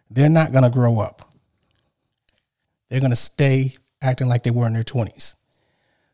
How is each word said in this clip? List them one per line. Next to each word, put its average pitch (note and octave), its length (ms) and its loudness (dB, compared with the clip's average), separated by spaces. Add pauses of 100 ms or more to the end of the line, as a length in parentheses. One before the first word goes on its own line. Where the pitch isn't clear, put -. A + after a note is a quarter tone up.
(100)
they're C#3 180 2
not D#3+ 240 2
gonna B2+ 180 4
grow A#2+ 280 0
up. - 320 -8 (1600)
They're B2+ 120 -4
gonna B2+ 160 0
stay C3+ 600 0 (260)
acting B2+ 260 -2
like A#2+ 140 0
they A#2+ 80 -2
were A#2+ 160 0
in A2+ 60 -2
their A2+ 120 -4
twenties. - 500 -8 (800)